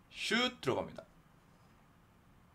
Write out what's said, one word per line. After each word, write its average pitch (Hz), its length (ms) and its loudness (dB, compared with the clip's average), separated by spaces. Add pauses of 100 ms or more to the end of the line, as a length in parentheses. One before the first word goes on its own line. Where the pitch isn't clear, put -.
(100)
슛 247 520 0
들어갑니다. 90 420 0 (1500)